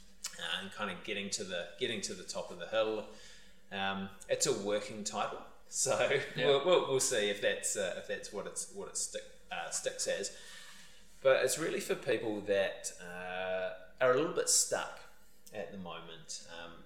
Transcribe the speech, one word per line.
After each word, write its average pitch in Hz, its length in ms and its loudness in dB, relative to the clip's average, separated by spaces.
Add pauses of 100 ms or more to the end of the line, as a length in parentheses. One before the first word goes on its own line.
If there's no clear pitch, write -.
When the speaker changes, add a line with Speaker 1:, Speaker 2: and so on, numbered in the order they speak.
(400)
Speaker 1:
uh, 85 220 -2
and 98 100 -8
kind 104 180 -2
of 87 140 -6
getting 101 280 -2
to - 120 0
the, 90 220 -2 (140)
getting 113 220 0
to 104 120 -4
the 90 100 -10
top 90 280 -6
of 90 80 -10
the 85 80 -6
hill. 110 380 4 (680)
Um, 98 340 0 (220)
it's - 160 2
a 139 80 6
working 104 500 -2
title, 107 360 -2 (280)
so 131 420 4 (160)
<laughs> - 120 -8
Speaker 2:
Yeah. 127 100 2
Speaker 1:
we'll, 139 180 6
we'll, 180 220 8
we'll 135 140 6
see 107 280 4
if 101 120 0
that's, 98 340 2
uh, 95 220 0
if 92 100 -10
that's 95 240 -4
what 95 140 -4
it's, - 280 -6
what 95 140 -8
it - 100 -8
stick, - 260 -4 (280)
uh, 85 200 -4
sticks - 360 -2
as. 95 240 0 (920)
But 131 220 8
it's 127 140 4
really 202 220 0
for 196 160 0
people 110 460 0
that, 98 500 2 (100)
uh, 92 680 -2 (300)
are 131 120 8
a 127 40 8
little 165 180 4
bit 147 160 2
stuck - 500 4 (540)
at 95 180 -6
the 98 60 -10
moment, 82 640 -10 (200)
um, 85 80 -12 (140)